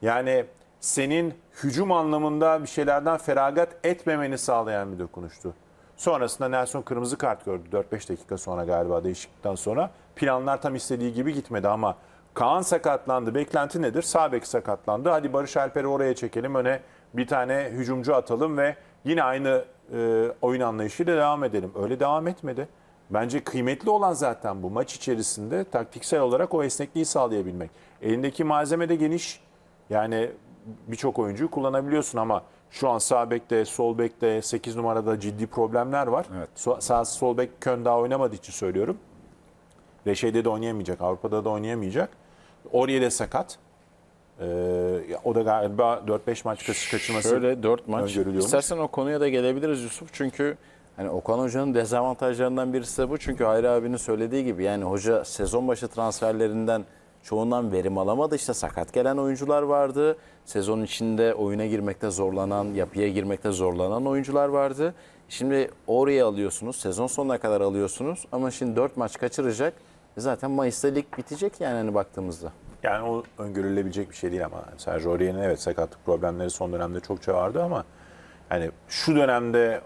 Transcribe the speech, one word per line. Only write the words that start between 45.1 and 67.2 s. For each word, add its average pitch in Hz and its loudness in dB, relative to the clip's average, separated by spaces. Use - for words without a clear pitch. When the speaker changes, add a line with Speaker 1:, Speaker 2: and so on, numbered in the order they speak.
Speaker 1:
ya 82 -6
o 120 0
da 113 4
galiba 107 2
dört 107 -2
beş 117 -4
maç 110 -6
kaç-, - -4
kaçırması 110 0
Speaker 2:
Şöyle 123 2
dört 117 2
maç. 107 0
Speaker 1:
öngörülüyormuş. 98 0
Speaker 2:
İstersen 139 2
o 156 -2
konuya 143 -2
da 143 2
gelebiliriz 131 0
Yusuf. 139 -10
Çünkü 143 -2
hani 95 -4
Okan 92 0
Hoca'nın 131 0
dezavantajlarından 127 2
birisi 127 -2
de 127 0
bu. 147 -2
Çünkü 127 -2
Hayri 113 6
abinin 120 2
söylediği 117 0
gibi 95 -2
yani 101 0
hoca 101 2
sezon 117 -2
başı 117 -2
transferlerinden 110 0
çoğundan 113 0
verim 95 0
alamadı. 127 2
İşte - -4
sakat - -6
gelen 139 2
oyuncular 139 0
vardı. 143 2
Sezon 104 0
içinde 113 2
oyuna 104 -2
girmekte 104 -2
zorlanan, 98 0
yapıya 101 0
girmekte 101 -2
zorlanan 92 0
oyuncular 139 2
vardı. 139 0
Şimdi 135 0
oraya 131 4
alıyorsunuz, 101 -2
sezon 101 -2
sonuna 131 -2